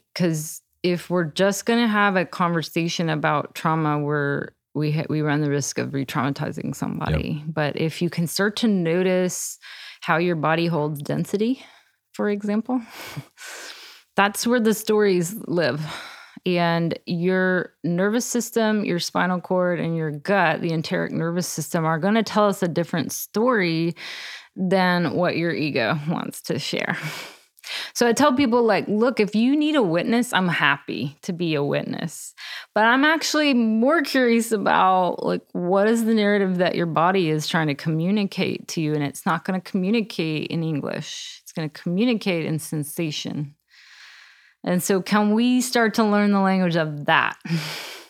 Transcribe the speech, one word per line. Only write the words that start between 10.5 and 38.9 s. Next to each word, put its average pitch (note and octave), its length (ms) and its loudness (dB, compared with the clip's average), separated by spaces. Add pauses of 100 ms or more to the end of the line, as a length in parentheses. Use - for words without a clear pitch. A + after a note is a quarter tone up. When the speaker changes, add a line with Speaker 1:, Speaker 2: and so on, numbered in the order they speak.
Speaker 1:
holds D3+ 340 -2
density, G3 640 -2 (480)
for G#3 180 -2
example, G#3 520 -2 (640)
<laughs> - 680 -18
that's G3+ 300 2
where A#3+ 140 2
the A3 140 4
stories G3+ 600 2 (140)
live. D3+ 340 0 (640)
And E3+ 600 2
your F#3 680 0 (120)
nervous G3 400 0
system, G#3+ 580 0
your F3 160 -2
spinal F3+ 400 -2
cord, F3+ 400 0
and E3 160 -2
your D#3 160 -2
gut, D#3+ 480 0
the E3 140 -2
enteric E3+ 400 -2
nervous E3+ 340 -2
system, D#3+ 380 -4
are D#3+ 140 0
gonna G#3 240 2
tell G#3 260 2
us - 120 -2
a F#3 60 2
different E3 460 -2
story F3 800 0 (640)
than F3+ 580 2
what F3 220 0
your E3+ 160 0
ego C3 440 0 (120)
wants - 320 -6
to - 180 -4
share. - 380 -4 (960)
So - 120 2
I A#3 60 4
tell C4+ 220 4
people, B3 300 4
like, G3 260 4
"Look, A3 320 2
if G3 140 0
you B3 200 4
need D4+ 220 2
a C4+ 40 4
witness, G#3+ 520 0
I'm F#3 160 2
happy C#3+ 720 0
to - 100 -6
be E3 240 -2
a C#3+ 80 0
witness. - 680 -6 (420)
But G#3+ 80 4
I'm B3+ 220 6
actually D4+ 480 2
more A#3+ 480 2
curious A#3 500 2
about, F#3 760 2
like, F3+ 180 -2 (100)
what F#3 340 2
is A3+ 160 2
the A3 100 2
narrative G3+ 440 2
that F3 180 2
your F3 120 0
body E3 420 2
is D3+ 180 0
trying D#3+ 200 2
to C#3+ 80 0
communicate F3 920 -2
to - 120 -4
you?" D3+ 120 0